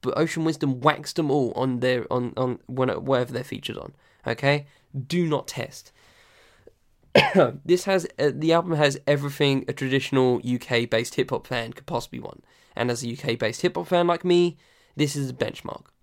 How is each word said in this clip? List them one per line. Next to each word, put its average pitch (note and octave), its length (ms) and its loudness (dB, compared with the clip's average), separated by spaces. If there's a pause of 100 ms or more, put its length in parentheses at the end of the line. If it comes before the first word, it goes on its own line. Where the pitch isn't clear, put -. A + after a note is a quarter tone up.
But - 160 -2
Ocean D#3+ 260 0
Wisdom C#3+ 380 -2
waxed D3 340 0
them D3+ 160 0
all C3 240 2
on B2+ 240 0
their, B2 320 0
on, B2 240 -2
on B2+ 320 -2
when, B2+ 220 0
whatever B2 420 0
they're B2 120 -6
featured - 340 -10
on, - 160 -14 (340)
okay? C#3+ 400 0 (400)
Do F3 180 0
not D3 220 -2
test. - 460 -12 (1200)
<coughs> - 60 10 (440)
This F3+ 200 2
has, F#3+ 200 0 (120)
uh, D3 160 2
the D#3 200 2
album E3+ 200 2
has D3 340 2
everything C#3 600 2
a C3 60 -4
traditional C3 680 2
U B2 180 -2
K-based A#2 560 -2
hip-hop B2 320 -2
fan A#2+ 260 -6
could - 120 -20
possibly B2+ 340 -6
want. - 240 -16 (320)
And B2 140 -2
as A#2 140 -4
a A#2+ 60 -4
U A#2 80 -8
K-based A#2 440 -2
hip-hop F3 260 -2
fan F3 200 4
like E3+ 160 0
me, F3 340 4 (380)
this C#3+ 220 0
is C#3 120 -2
a B2+ 40 -8
benchmark. - 520 -6 (180)